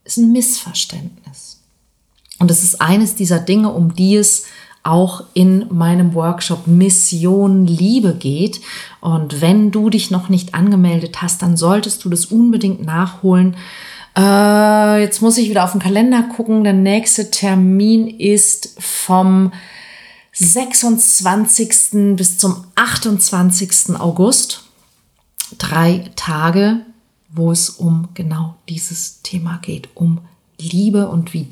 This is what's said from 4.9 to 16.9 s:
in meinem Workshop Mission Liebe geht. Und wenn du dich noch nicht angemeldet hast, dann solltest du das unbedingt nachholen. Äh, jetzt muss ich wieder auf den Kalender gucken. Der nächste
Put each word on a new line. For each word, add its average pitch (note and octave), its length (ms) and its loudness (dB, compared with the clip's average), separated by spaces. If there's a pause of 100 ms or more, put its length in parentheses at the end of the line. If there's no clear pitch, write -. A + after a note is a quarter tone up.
in F#3 360 4
meinem F3 440 2
Workshop E3+ 540 -4
Mission F#3 1000 2
Liebe F#3 460 2
geht. E3 480 -4 (400)
Und D#3 400 -4
wenn G3+ 300 4
du G#3+ 180 0
dich A3 200 0
noch F3+ 200 -2
nicht F#3 260 0
angemeldet E3+ 680 2
hast, E3+ 200 -4
dann F3 160 2
solltest G3 480 0
du F#3 40 -4
das F3 160 -2
unbedingt A3 580 0
nachholen. F3+ 720 0 (600)
Äh, G#3 840 4
jetzt G#3 200 -2
muss A3+ 160 2
ich A#3 120 0
wieder G3 140 2
auf F3+ 100 -4
den G3 80 0
Kalender A3+ 420 2
gucken. A3+ 400 -2
Der G3+ 100 2
nächste G3+ 560 0